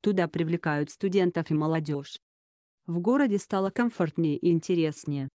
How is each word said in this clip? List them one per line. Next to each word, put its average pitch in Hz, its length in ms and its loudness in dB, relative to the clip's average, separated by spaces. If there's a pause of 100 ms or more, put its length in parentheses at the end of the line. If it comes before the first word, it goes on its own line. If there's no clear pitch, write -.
Туда 185 260 2
привлекают 160 640 -2
студентов 180 600 0
и 160 40 2
молодежь. 151 640 -2 (680)
В 170 140 -2
городе 233 380 2
стало 190 320 -2
комфортнее 165 680 0
и 175 140 2
интереснее. 156 880 0